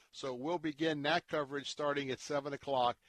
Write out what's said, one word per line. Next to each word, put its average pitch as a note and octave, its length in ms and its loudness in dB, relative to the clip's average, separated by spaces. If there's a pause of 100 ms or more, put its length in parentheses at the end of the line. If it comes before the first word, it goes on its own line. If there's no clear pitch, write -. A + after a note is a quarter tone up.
(120)
So C3 220 -4
we'll D3 240 0
begin D3+ 460 0
that D#3+ 240 2
coverage C#3+ 420 -2
starting C#3+ 400 0
at B2 100 -2
seven C#3+ 340 -2
o'clock. B2+ 440 2 (100)